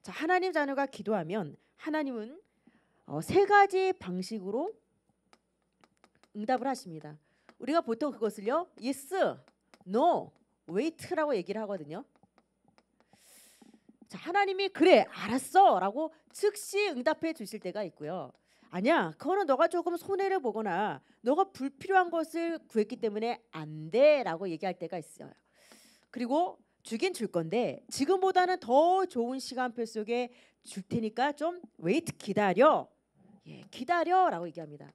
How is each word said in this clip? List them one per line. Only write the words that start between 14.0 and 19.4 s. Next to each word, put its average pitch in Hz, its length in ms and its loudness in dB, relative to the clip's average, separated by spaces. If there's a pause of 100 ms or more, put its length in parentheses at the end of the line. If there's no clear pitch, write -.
자, - 80 -14
하나님이 392 520 0
"그래, 320 380 8
알았어" 247 720 4
라고 233 320 -2 (220)
즉시 403 560 -2
응답해 311 440 -2
주실 214 260 -10
때가 190 240 -6
있고요. 151 480 -8 (400)
"아니야, 196 480 2
그거는 381 260 0